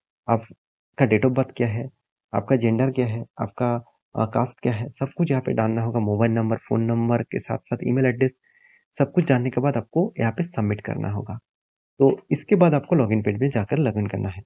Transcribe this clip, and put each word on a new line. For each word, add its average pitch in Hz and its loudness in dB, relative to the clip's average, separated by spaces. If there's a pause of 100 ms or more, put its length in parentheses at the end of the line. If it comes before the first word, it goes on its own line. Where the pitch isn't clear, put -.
(300)
आपका - -4
date 110 2
of 127 2
birth 127 -2
क्या 120 0
है, 120 -6 (440)
आपका 131 0
gender 117 0
क्या 127 -2
है, 117 -6 (160)
आपका, 120 -2 (400)
अ, 110 0
caste 113 -4
क्या 123 0
है, 110 -6
सब 135 -6 (100)
कुछ 165 0
यहाँ 131 0
पे 127 -4
डालना 113 0
होगा। 117 -2
mobile 104 2
number, 113 0
phone 113 -2
number 117 0
के - -6
साथ-साथ - -6
email 131 2
address, 127 0 (640)
सब 139 2
कुछ 170 2
डालने 127 2
के 127 -2
बाद 135 0
आपको 170 -2
यहाँ 117 0
पे 113 -4
submit 107 -2
करना 107 -6
होगा। 104 -6 (600)
तो 135 4 (100)
इसके 160 0
बाद 170 6
आपको 143 0
login 110 2
page 107 -2
में 139 2
जाकर 120 -2
login 110 0
करना 101 -4
है। 92 -10